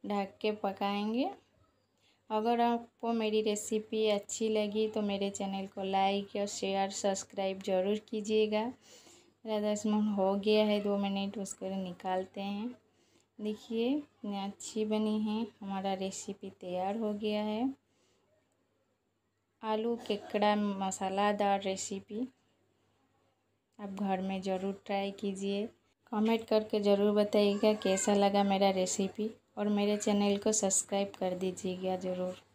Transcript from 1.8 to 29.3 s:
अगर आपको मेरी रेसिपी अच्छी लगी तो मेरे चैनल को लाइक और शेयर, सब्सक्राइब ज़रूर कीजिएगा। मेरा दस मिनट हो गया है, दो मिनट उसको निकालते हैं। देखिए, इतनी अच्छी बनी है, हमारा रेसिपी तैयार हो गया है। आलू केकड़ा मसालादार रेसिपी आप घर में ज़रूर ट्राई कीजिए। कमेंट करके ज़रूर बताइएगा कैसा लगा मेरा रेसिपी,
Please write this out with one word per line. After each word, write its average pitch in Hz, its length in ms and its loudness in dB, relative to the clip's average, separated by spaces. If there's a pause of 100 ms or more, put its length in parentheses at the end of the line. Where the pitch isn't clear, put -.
अगर 226 320 2
आपको 233 520 0
मेरी 220 280 2
रेसिपी 214 680 0
अच्छी 208 400 -2
लगी 214 380 0
तो 214 140 -2
मेरे 202 280 0
चैनल 196 380 -6
को 196 160 -8
लाइक 196 520 0
और 202 120 0
शेयर, 196 440 -2
सब्सक्राइब 196 720 -4
ज़रूर 190 340 2 (120)
कीजिएगा। 214 540 0 (840)
मेरा 214 180 -2
दस 208 220 -2
मिनट 214 320 2
हो 190 200 4
गया 214 280 4
है, 208 160 2
दो 202 160 0
मिनट 196 400 -2
उसको 190 380 -8
निकालते 185 680 -4
हैं। 202 280 -6 (720)
देखिए, 226 500 -2
इतनी 262 500 -4
अच्छी 202 460 -4
बनी 214 360 0
है, 214 240 -2 (160)
हमारा 196 340 -2
रेसिपी 190 560 -8
तैयार 185 460 -4
हो 214 180 -2
गया 208 280 -2
है। 220 300 -2 (1900)
आलू 220 340 0
केकड़ा 208 580 2
मसालादार 196 1040 0
रेसिपी 196 680 -6 (1500)
आप 196 200 -8
घर 190 220 0
में 190 200 -4
ज़रूर 190 440 -2
ट्राई 196 280 -2
कीजिए। 196 520 -4 (460)
कमेंट 226 360 2
करके 214 340 2
ज़रूर 202 320 6
बताइएगा 208 640 4
कैसा 196 400 2
लगा 202 280 4
मेरा 196 280 4
रेसिपी, 190 580 0 (280)